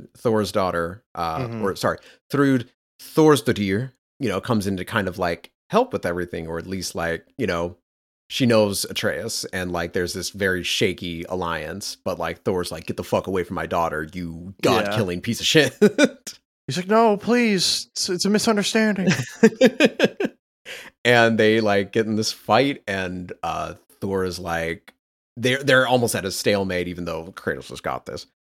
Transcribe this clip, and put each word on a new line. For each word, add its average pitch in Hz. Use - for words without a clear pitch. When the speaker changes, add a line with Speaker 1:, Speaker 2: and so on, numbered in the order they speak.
Speaker 1:
Thor's 107
daughter, 90
uh, 82
Speaker 2:
Mm-hmm. 117
Speaker 1:
or, 95
sorry, 90
Thrud, 135
Thor's 156
daughter, 104
you 131
know, 95
comes 107
in 101
to 90
kind 104
of, 92
like, 87
help 247
with -
everything, 87
or 85
at 85
least, 95
like, 85
you -
know, 87
she -
knows 107
Atreus, 104
and, 92
like, 87
there's 87
this 92
very 92
shaky 87
alliance, 85
but, 90
like, 85
Thor's 90
like, 82
"Get 107
the 92
fuck -
away 92
from 95
my 82
daughter, 82
you 87
Speaker 2:
Yeah. 110
Speaker 1:
god-killing 101
piece 117
of -
shit." 143
<laughs> -
Speaker 2:
He's 131
like, 180
"No, 220
please, 214
it's, -
it's 180
a 196
misunderstanding." 208
Speaker 1:
<laughs> -
And 117
they, 110
like, 101
get 113
in 110
this 107
fight, 131
and, 90
uh, 82
Thor 98
is 87
like, 82
they're, 127
they're 131
almost 120
at 90
a 98
stalemate, 95
even 87
though 82
Kratos 78
has 65
got 65
this. -